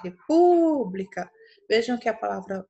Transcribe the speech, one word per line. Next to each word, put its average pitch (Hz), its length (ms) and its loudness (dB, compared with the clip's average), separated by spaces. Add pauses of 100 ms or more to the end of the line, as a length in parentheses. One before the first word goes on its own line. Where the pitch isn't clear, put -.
república. 277 1300 0 (380)
Vejam 233 300 0
que 233 100 -4
a 220 60 -2
palavra 196 560 -8